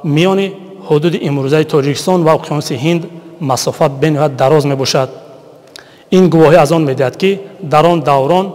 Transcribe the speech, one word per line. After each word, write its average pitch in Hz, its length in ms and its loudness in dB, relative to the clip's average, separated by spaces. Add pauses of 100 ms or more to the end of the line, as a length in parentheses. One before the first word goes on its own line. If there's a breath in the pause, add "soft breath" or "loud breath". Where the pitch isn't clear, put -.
миёни 185 420 0 (420)
ҳудуди 156 300 0 (100)
имрӯзаи 143 360 0
Тоҷикистон 151 580 0
ва 160 120 4
уқёнуси 147 420 -6
Ҳинд 165 260 -2 (380)
масофа 135 480 -2
бениҳоят 143 480 -2
дароз 143 280 2
мебошад. 135 440 -2 (1000 loud breath)
Ин 185 180 4
гувоҳӣ 156 280 6
аз 151 160 4
он 165 120 2
медиҳад, 131 320 -2
ки 190 140 0 (300)
дар 151 240 2
он 170 160 2
даврон 143 540 0